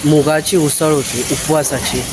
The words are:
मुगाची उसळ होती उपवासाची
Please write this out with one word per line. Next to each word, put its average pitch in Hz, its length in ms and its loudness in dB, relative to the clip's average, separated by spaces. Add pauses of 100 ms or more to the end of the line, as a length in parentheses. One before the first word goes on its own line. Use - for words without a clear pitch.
मुगाची 151 520 2
उसळ 156 360 2
होती 123 400 -2
उपवासाची 139 680 -2 (120)